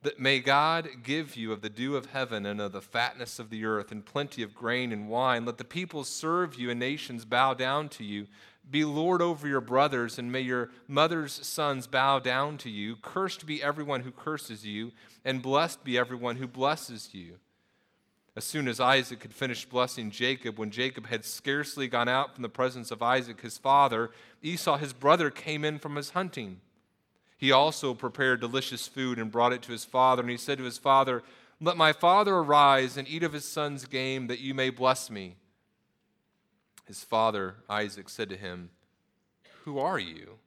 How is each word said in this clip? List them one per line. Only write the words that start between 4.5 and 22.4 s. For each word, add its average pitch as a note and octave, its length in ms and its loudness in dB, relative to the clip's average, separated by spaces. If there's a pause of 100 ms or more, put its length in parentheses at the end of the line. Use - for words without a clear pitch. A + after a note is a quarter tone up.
grain A#2+ 380 -4
and G#2 160 -8
wine. A#2+ 360 2
Let A#2 140 -6
the C3 60 -10
peoples D#3+ 440 -8
serve E3 460 -2
you B2 160 -4
and A#2+ 80 -2
nations B2 460 -6
bow B2 300 4
down C3+ 340 -2
to - 160 -14
you. G#2 240 -6 (420)
Be D3 140 2
lord D#3+ 360 2
over D#3+ 280 0
your C3+ 120 2
brothers, B2 560 2
and B2 140 -8
may C3 120 -2
your B2 280 -2 (160)
mother's D3 580 0
sons C#3 440 -2
bow C3+ 320 4
down C3 380 0
to B2 120 -12
you. G#2 320 -6
Cursed F#3 440 -6
be D3+ 140 -6
everyone C#3+ 420 -2
who B2+ 100 -12
curses A#2+ 520 -10
you, G#2+ 280 -6 (320)
and C3 180 -2
blessed C#3+ 400 0
be B2 160 0
everyone B2 380 -2
who C3 100 -8
blesses B2+ 640 -2
you. F2 280 -16 (1000)
As G#2+ 80 -10
soon D3 240 -2
as A2+ 100 -2
Isaac B2 440 4
had A2 120 -18
finished B2+ 360 -6
blessing B2 420 -2
Jacob, B2 440 -2
when A2 140 -6
Jacob A#2+ 380 -4
had A2+ 160 -4
scarcely C#3 640 -4
gone A#2+ 200 2
out C3+ 240 2
from B2+ 100 -12